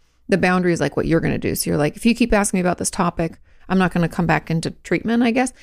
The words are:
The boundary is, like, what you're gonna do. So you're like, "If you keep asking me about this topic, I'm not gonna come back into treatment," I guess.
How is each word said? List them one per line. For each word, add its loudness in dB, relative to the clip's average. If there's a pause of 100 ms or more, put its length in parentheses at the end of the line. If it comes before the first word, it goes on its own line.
(280)
The 2
boundary 2
is, 0
like, -2
what 0
you're 2
gonna -2
do. -2
So -4
you're 0
like, 0
"If -6
you 4
keep 0
asking 2
me 0
about 0
this -4
topic, -2 (300)
I'm 2
not 2
gonna 0
come -2
back 0
into -2 (100)
treatment," 0
I 2
guess. 0 (100)